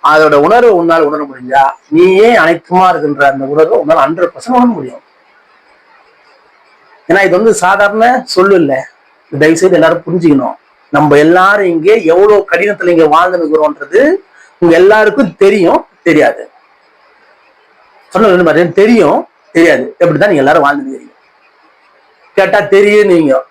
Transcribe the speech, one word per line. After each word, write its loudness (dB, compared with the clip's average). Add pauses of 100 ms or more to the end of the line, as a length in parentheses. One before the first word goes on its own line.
(120)
அதோட 2 (100)
உணர்வு 2 (100)
உன்னால 0
உணர -6 (100)
முடிஞ்சா -2 (320)
நீயே 4 (140)
அனைத்துமா -2
இருக்கின்ற -4
அந்த -8
உணர்வை 0
உன்னால 0
ஹண்ட்ரட் -4
பர்சன்ட் -6
உணர 2
முடியும். -14 (2000)
ஏன்னா 0
இது -2
வந்து 0 (100)
சாதாரண 0 (300)
சொல்லு 2
இல்ல. -2 (680)
தயவு 0
செய்து 0
எல்லாரும் -2
புரிஞ்சுக்கணும். -2 (400)
நம்ம 2
எல்லாரும் 2
இங்கே 0 (200)
எவ்வளவு 2
கடினத்துல -4
இங்க 2
வாழ்ந்துருக்கிறோன்றது -2 (600)
உங்க 2
எல்லாருக்கும் 2 (120)
தெரியும், 0 (260)
தெரியாது. 0 (1700)
சொன்ன 2
மாதிரி 0 (100)
தெரியும், 2 (340)
தெரியாது. 0 (160)
எப்படிதான் 0
நீங்க 0
எல்லாரும் 0
வாழ்ந்துருக்கீங்க? -6 (1200)
கேட்டா 2 (160)
தெரியும் 2
நீங்க 0 (180)